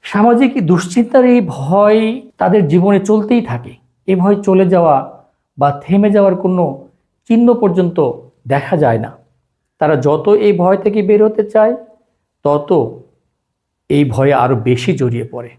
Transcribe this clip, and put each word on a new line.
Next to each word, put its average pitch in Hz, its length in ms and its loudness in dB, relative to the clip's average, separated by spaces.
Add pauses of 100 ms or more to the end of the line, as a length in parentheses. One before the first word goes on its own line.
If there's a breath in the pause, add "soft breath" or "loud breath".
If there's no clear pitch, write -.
সামাজিক 233 640 0
দুশ্চিন্তার 233 600 0
এই 247 220 4
ভয় 208 880 0
তাদের 185 300 2
জীবনে 185 320 2
চলতেই 214 420 0
থাকে। - 320 -10 (320)
এই 190 100 0
ভয় 196 260 0
চলে 190 280 2
যাওয়া 160 560 0 (320)
বা 139 280 -2
থেমে 202 260 2
যাওয়ার 196 240 2
কোনো 180 520 -4 (400)
চিহ্ন 233 320 2
পর্যন্ত 175 520 0 (360)
দেখা 139 300 -2
যায় 123 200 2
না। 110 200 -10 (600)
তারা 151 160 0
যত 147 340 -2
এই 208 280 2
ভয় 185 200 2
থেকে 208 240 -2
বের 208 240 2
হতে 214 240 -2
চায়, 220 260 0 (680)
তত 147 560 -2 (880)
এই 147 160 2
ভয়ে 135 280 0
আরো 127 220 0
বেশি 123 420 -2
জড়িয়ে 117 260 -4
পড়ে। 120 360 -14